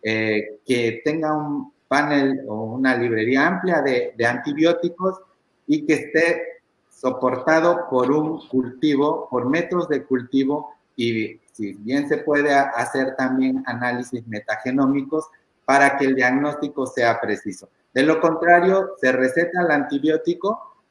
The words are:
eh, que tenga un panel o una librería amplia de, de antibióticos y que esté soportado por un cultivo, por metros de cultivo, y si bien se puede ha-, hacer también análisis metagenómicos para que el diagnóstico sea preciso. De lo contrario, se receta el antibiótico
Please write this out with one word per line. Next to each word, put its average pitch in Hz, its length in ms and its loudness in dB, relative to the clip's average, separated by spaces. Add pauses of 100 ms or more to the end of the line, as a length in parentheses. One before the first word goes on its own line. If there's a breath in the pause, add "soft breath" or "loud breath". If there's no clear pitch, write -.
eh, 110 600 -2
que 117 400 0
tenga 156 280 0
un 147 420 -4 (140)
panel 139 600 2
o 110 160 -6
una 127 320 0
librería 120 500 0
amplia 185 340 0
de, 131 360 0
de 117 100 0
antibióticos 165 960 0 (480)
y 147 180 0
que 165 60 2
esté 165 500 0 (480)
soportado 156 1000 0
por 127 220 2
un 156 380 -2
cultivo, 135 800 0
por 123 180 -2
metros 165 400 -2
de 139 160 -2
cultivo, 135 720 -2 (220)
y 113 420 -4 (140)
si 101 220 -8
bien 127 340 -4
se 147 100 0
puede 147 340 2
ha-, 139 180 4
hacer 131 440 -2
también 131 520 0
análisis 123 600 -6
metagenómicos 135 1000 -2 (380 soft breath)
para 139 320 4
que 143 100 0
el 131 100 2
diagnóstico 139 680 -2
sea 117 340 0
preciso. 104 480 -6 (260)
De 131 80 2
lo 160 180 2
contrario, 175 800 4
se 127 120 2
receta 170 500 0
el 165 80 2
antibiótico 156 1040 -2 (160)